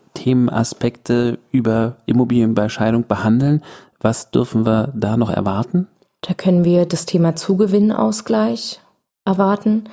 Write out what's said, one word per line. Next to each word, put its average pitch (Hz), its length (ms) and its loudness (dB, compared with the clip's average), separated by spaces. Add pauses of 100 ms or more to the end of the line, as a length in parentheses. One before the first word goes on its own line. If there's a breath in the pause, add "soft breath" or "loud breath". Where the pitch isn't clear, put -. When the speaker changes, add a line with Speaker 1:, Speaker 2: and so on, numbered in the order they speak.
(140)
Speaker 1:
Themenaspekte 120 1300 -2 (120)
über 113 540 0
Immobilien 120 480 2
bei 107 160 0
Scheidung 113 360 -2
behandeln. 120 560 0 (380 loud breath)
Was - 320 -2
dürfen 117 340 0
wir 110 300 0
da 110 220 -2
noch 117 120 0
erwarten? 101 600 -2 (320)
Speaker 2:
Da - 120 -6
können 180 300 2
wir 175 220 2
das 170 200 -4
Thema 165 300 0
Zugewinnausgleich 214 1400 0 (460)
erwarten, 208 680 0